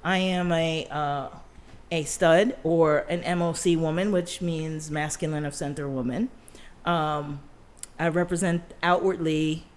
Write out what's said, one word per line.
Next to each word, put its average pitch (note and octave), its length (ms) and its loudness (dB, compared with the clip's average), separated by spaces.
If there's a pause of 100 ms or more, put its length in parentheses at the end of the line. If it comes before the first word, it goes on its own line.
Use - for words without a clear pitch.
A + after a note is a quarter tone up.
I F#3 140 2
am F3+ 340 0
a, E3 380 0
uh, C#3+ 380 -4 (600)
a E3 140 -2
stud F3+ 580 4
or D#3+ 360 4 (100)
an E3+ 160 -2
M F3 180 0
O E3+ 100 0
C E3+ 240 2
woman, E3 360 0
which F3 280 -2
means D#3 500 -4
masculine D3+ 540 -4
of C#3+ 100 -6
center C#3+ 340 -6
woman. C3 420 -2 (540)
Um, D3+ 560 -2 (580)
I E3 100 0
represent F3 540 0 (200)
outwardly D#3+ 840 0 (120)